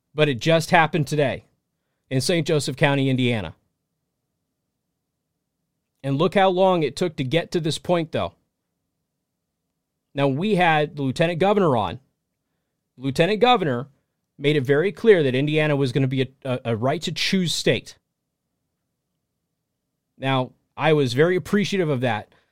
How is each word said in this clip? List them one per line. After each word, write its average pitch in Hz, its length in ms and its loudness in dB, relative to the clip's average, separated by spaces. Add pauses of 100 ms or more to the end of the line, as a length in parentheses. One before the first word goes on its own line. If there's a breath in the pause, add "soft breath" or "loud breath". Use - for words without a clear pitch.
(120)
but 151 160 2
it 127 120 -4
just 160 300 0
happened 160 360 4
today 139 380 -2 (680)
in 131 100 0
Saint 170 280 0
Joseph 147 280 -2
County, 139 320 2
Indiana. 120 460 -2 (2500)
And 139 160 -2
look 180 160 0
how 190 160 4
long 185 320 2
it 135 140 -4
took 180 200 -4
to 147 80 -4
get 156 280 -2
to 180 80 0
this 156 180 -4
point, 170 320 -2
though. - 240 -6 (1800)
Now, 139 120 0
we 175 300 0
had 156 400 2
the 147 60 -8
lieutenant 165 360 -2
governor 185 380 2
on. 104 240 -4 (960)
Lieutenant 165 440 -2
governor 180 480 0 (480)
made 147 200 0
it 143 60 0
very 143 280 2
clear 202 320 4
that 127 120 0
Indiana 151 420 0
was 135 160 -2
gonna 135 160 0
be 131 140 -2
a, 127 40 -4 (180)
a, 127 200 -4
a 117 120 -2
right 139 260 -2
to 180 100 -6
choose 185 420 -2
state. - 420 -2 (2250)
Now, 131 340 -2 (240)
I 151 160 0
was 139 200 2
very 165 240 2
appreciative 190 520 -2
of 135 120 -2
that, 113 320 -4 (200)